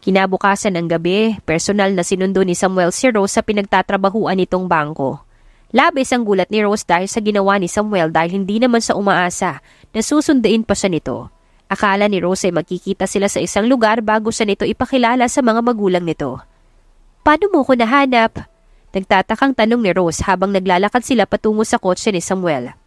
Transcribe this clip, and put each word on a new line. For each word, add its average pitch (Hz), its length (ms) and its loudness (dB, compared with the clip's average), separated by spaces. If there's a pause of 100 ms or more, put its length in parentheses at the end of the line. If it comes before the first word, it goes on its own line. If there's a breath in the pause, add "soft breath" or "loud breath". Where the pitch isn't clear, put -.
kinabukasan 190 760 0
ng 170 80 -4
gabi, 180 560 0
personal 196 520 0
na 175 120 -2
sinundo 190 400 0
ni 180 80 0
Samuel 185 400 0
si 262 160 0
Rose 202 280 0
sa 220 40 0
pinagtatrabahuan 196 960 0
nitong 185 320 -2
bangko. 147 520 -2 (520)
Labis 269 400 2
ang 240 80 0
gulat 202 300 0
ni 214 100 0
Rose 208 240 -2
dahil 180 240 0
sa - 80 -4
ginawa 202 400 0
ni 185 80 -2
Samuel 190 480 -2
dahil 170 280 0
hindi 208 200 -2
naman 233 220 2
sa - 100 0
umaasa 180 720 -2 (260 soft breath)
na 220 140 -6
susunduin 247 580 2
pa 202 160 -2
siya 190 160 0
nito. 123 380 -6 (340)
Akala 202 400 0
ni 202 140 0
Rose 180 260 -2
ay 175 80 0
magkikita 180 540 -4
sila 202 240 0
sa 214 80 -4
isang 202 240 -2
lugar 233 400 2
bago 214 240 0
siya 226 160 -2
nito 202 240 -2
ipakilala 240 580 0
sa 247 140 -2
mga 233 240 2
magulang 202 400 0
nito. 147 340 -4 (840)
"Paano 311 240 2
mo 330 160 2
ko 262 80 2
nahanap?" 240 720 2 (480)
Nagtatakang 214 640 0
tanong 233 240 2
ni 214 160 2
Rose 175 320 0
habang 190 240 0
naglalakad 190 480 0
sila 233 240 0
patungo 214 400 -2
sa - 160 -2
kotse 190 320 -2
ni 180 80 -2
Samuel. 160 560 -4 (100)